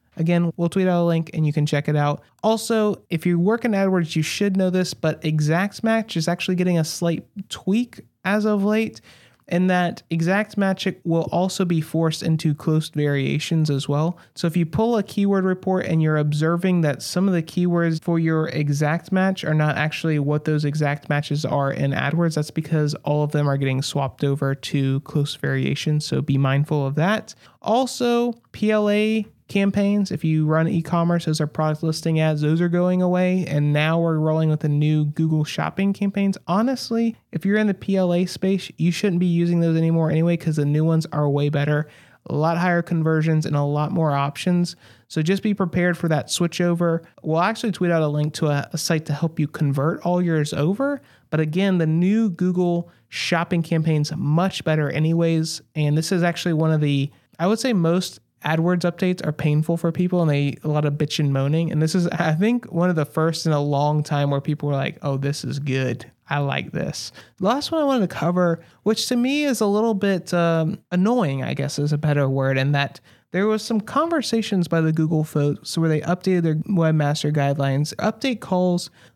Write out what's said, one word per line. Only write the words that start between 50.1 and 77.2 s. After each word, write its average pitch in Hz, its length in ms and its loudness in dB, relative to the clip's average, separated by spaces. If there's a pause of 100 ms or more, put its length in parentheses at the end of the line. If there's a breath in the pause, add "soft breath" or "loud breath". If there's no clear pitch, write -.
yours 156 320 0
over. 254 480 -2 (260 soft breath)
But 156 120 -2
again, 180 380 0
the 160 80 2
new 190 440 2
Google 175 580 0 (200 loud breath)
Shopping 170 540 0
campaign's 156 540 0
much 165 480 0
better 156 240 0
anyways. 160 720 0 (140)
And 151 240 2
this 160 140 -2
is 175 100 2
actually 170 320 0
one 160 180 2
of 156 80 2
the, 143 300 0 (280 soft breath)
I 170 80 0
would 220 120 2
say 240 160 0
most 175 460 0 (240)
AdWords 165 460 0
updates 180 340 -2
are 151 80 -2
painful 156 440 0
for 170 160 -2
people, 180 280 0
and 160 80 2
they, 143 360 0
a 151 40 -4
lot 151 160 0
of 143 100 0
bitch 147 260 -2
and 143 120 2
moaning. 151 380 0
And 151 100 0
this 160 140 0
is, 175 140 2
I 165 240 0
think, 220 400 0
one 175 180 2
of 170 60 0
the 151 80 0
first 160 420 -2
in 160 60 2
a 147 80 2
long 147 420 0
time 143 300 0
where 139 80 0
people 147 280 -4
were 143 60 0
like, 139 260 -4
"Oh, 139 160 -4
this 139 280 -4
is 135 160 -6
good. 131 500 -4 (180)
I 143 100 -2
like 139 340 -4
this." - 400 -8 (260 loud breath)
The 185 60 -6
last 254 260 0
one 320 100 -2
I 302 40 0
wanted 254 260 0
to - 60 -10
cover, 175 420 0 (240 loud breath)
which 220 240 -2
to 254 100 -2
me 269 280 0
is 269 160 0
a 220 60 0
little 214 280 2
bit, 190 400 -2
um, 165 440 2 (120)
annoying, 180 540 2
I 120 100 -2
guess 139 240 -4
is 147 140 0
a 147 60 0
better 143 300 0
word, 135 300 0
and 139 160 2
that 143 240 -2 (320 soft breath)
there 190 160 0
was 214 160 0
some 220 180 -2
conversations 226 880 -2
by 165 140 0
the 160 120 2
Google 160 300 0
folks 147 560 -2
where 165 100 2
they 156 120 2
updated 180 420 0
their 160 140 2
webmaster 156 760 0